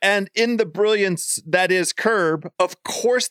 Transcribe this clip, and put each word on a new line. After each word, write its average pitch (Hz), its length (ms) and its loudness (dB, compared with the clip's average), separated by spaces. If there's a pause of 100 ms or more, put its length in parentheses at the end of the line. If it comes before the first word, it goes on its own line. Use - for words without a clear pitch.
and 196 320 0
in 233 240 0
the 220 80 0
brilliance 196 800 0
that 180 260 2
is 180 220 0
Curb, 170 640 0
of 180 260 -2
course 247 460 -2